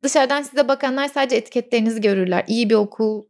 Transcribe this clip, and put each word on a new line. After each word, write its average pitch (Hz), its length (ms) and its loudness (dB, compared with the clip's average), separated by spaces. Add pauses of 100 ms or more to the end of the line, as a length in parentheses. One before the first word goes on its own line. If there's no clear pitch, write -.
Dışarıdan 277 400 2
size 277 260 -2
bakanlar 269 400 -2
sadece 269 280 0
etiketlerinizi 226 640 -2
görürler. 190 460 2
İyi 226 240 0
bir 226 40 4
okul 214 560 -2